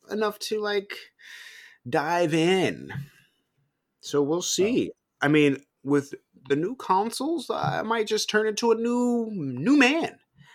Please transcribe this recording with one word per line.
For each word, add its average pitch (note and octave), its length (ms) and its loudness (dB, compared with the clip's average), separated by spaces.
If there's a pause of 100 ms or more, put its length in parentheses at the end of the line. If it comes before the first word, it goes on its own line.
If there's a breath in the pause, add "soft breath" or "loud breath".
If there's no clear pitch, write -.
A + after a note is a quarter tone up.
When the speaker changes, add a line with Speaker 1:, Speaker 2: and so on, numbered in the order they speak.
Speaker 1:
enough G#3 320 -4
to, G#3+ 200 -4
like, G#3 360 -4 (920 loud breath)
dive D#3+ 440 0
in. D#3+ 600 2 (1080 loud breath)
So D3 220 -2
we'll C#3+ 140 0
Speaker 2:
Well F3 60 -4
Speaker 1:
see. F3+ 500 0 (280)
I C#3 60 0
mean, D3 360 4 (200)
with C#3 320 -2 (340)
the C#3+ 60 2
new F3+ 220 -2
consoles, A#3+ 760 -2
I - 320 -2
might A3 240 -2
just G#3 240 -2
turn G#3+ 160 2
into A3 240 0
a A3+ 60 4
new, A#3+ 560 0
new D#3 440 0
man. C#4+ 420 2 (360 loud breath)